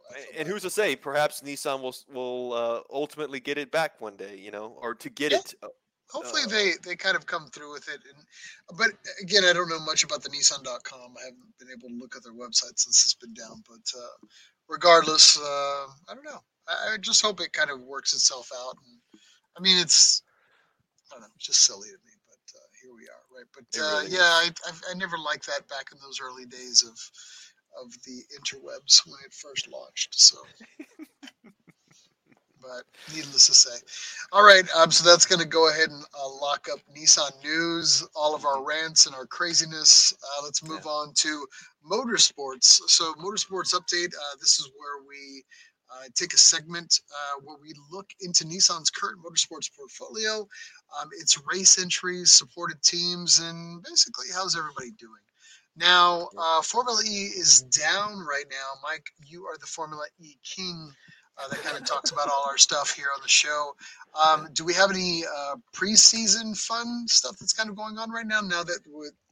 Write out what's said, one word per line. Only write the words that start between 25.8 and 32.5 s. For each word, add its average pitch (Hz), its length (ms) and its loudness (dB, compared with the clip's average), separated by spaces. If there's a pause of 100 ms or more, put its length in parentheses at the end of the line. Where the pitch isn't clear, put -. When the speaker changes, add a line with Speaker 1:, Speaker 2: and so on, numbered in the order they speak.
Speaker 1:
in 147 80 -20
those 135 220 -14
early 127 240 -16
days 123 380 -2
of, 113 140 -20 (840)
of 120 80 -20 (120)
the 127 180 -18 (180)
interwebs - 680 2
when - 200 -20
it - 80 -20
first - 340 -10
launched. - 500 -8
So, - 200 6 (400)
Speaker 2:
<laughs> - 680 -20 (1160)